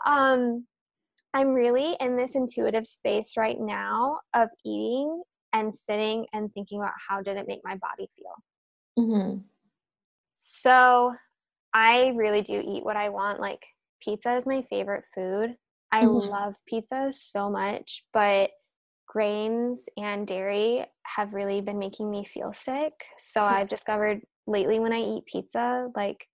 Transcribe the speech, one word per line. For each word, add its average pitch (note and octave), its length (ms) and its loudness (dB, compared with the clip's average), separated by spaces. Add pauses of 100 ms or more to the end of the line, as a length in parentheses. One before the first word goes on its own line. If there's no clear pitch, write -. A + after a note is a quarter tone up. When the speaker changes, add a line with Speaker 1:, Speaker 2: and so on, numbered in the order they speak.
Speaker 1:
um, B3+ 600 4 (680)
I'm C4+ 200 4
really B3+ 460 4
in B3+ 160 0
this B3+ 200 -2
intuitive A#3+ 520 0
space - 500 -2
right A3 220 0
now G#3+ 600 -2 (140)
of A#3 160 4 (160)
eating A#3+ 560 -2 (300)
and G#3+ 240 -2
sitting G#3+ 580 -4
and G#3+ 200 -6
thinking G3+ 260 -10
about G3+ 140 -6 (160)
how G3 120 -4
did G3 160 -6
it G3+ 100 -8
make G3 160 -10
my F#3+ 140 -8
body G3 380 -10
feel. - 880 -8
Speaker 2:
Mm-hmm. G3+ 340 0 (960)
Speaker 1:
So B3 800 6 (600)
I A#3+ 420 6
really G#3+ 260 2
do G#3 240 -2
eat G3+ 180 -6
what G#3+ 140 -2
I G#3 120 -2
want. G3+ 300 -4
Like, - 240 -6 (380)
pizza G#3+ 340 -2
is B3 100 -2
my C4 240 0
favorite G3+ 340 -4 (120)
food. G3+ 400 -2 (360)
I A3 140 4
Speaker 2:
Mm-hmm. G#3 240 4
Speaker 1:
love G3+ 260 -4 (120)
pizza C4 440 -4
so G3+ 400 -6
much, G3 520 -6 (100)
but G3+ 360 4 (580)
grains A3 800 -2 (120)
and G#3 280 -4
dairy G3+ 600 0 (200)
have G#3 280 -6
really G3+ 280 -2
been G3+ 160 -4
making G3+ 320 -6
me G3+ 160 -6
feel - 260 -10
sick. C#4+ 420 -6 (240)
So - 240 -2
Speaker 2:
Yeah. G3+ 160 4
Speaker 1:
I've G3 120 -2
discovered G#3 520 -2 (260)
lately G#3+ 320 2
when A3+ 140 0
I A3+ 80 -2
eat A3 240 -4
pizza, A#3+ 720 -4
like, G3+ 380 -4